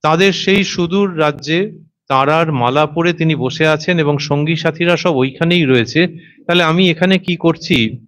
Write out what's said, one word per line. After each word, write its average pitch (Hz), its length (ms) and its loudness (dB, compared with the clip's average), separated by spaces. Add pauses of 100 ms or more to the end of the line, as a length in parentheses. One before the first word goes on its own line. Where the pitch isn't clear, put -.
তাদের 170 300 2
সেই 196 320 0
সুদূর 180 540 -2
রাজ্যে 156 540 -2 (360)
তারার 151 440 2
মালা 135 340 2
পরে 165 260 -2
তিনি 165 220 0
বসে 131 320 -2
আছেন 156 320 0
এবং 147 200 0
সঙ্গী 147 380 -2
সাথীরা 165 400 -2
সব 170 200 0
ওইখানেই 165 480 0
রয়েছে, 131 420 2 (400)
তাহলে 175 160 2
আমি 170 280 2
এখানে 185 280 2
কি 180 180 -4
করছি 156 720 -2